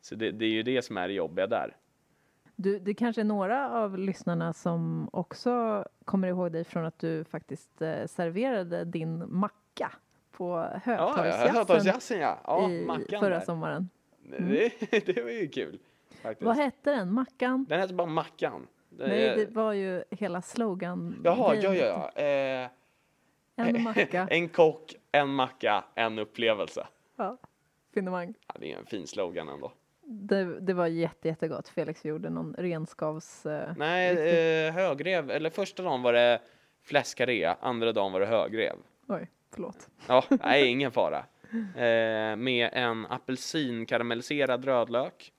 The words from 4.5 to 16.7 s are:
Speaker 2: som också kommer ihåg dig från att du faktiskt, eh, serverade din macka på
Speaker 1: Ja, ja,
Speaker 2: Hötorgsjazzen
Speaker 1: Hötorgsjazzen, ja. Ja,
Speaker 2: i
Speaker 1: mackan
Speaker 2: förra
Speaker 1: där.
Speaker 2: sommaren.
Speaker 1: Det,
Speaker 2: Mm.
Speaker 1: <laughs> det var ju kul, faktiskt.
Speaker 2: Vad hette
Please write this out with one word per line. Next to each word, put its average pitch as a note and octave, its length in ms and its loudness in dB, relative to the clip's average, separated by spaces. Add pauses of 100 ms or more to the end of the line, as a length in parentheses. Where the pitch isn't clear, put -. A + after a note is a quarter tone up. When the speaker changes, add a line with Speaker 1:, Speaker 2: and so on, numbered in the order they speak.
Speaker 2:
som E3 600 -2
också A3+ 720 -2 (200)
kommer F#3+ 240 0
ihåg F3+ 240 -2
dig E3 120 -4
från E3+ 200 -4
att D#3+ 140 -6
du D#3+ 260 -4
faktiskt, - 580 -10
eh, D#3+ 240 -4
serverade F3 760 -2
din E3 400 -4 (140)
macka - 540 -4 (400)
på F#3 120 -8
Speaker 1:
Ja, F3 420 -4
ja, A3+ 280 2
Speaker 2:
Hötorgsjazzen A2+ 420 4
Speaker 1:
Hötorgsjazzen, F#3+ 640 4
ja. A#2+ 240 0
Ja, F#3 260 2
Speaker 2:
i E3+ 160 -4
Speaker 1:
mackan E3 340 -4
Speaker 2:
förra F#3+ 180 2
Speaker 1:
där. F#3 60 -4
Speaker 2:
sommaren. E3 440 -4 (340)
Speaker 1:
Det, - 160 -14
Speaker 2:
Mm. F#3 320 2 (100)
Speaker 1:
<laughs> G#3+ 260 0
det F#3 160 0
var A#3 80 -6
ju G#3+ 180 -4
kul, F#2 300 -6 (440)
faktiskt. A2+ 240 -6
Speaker 2:
Vad A#3 100 4
hette C#4+ 340 0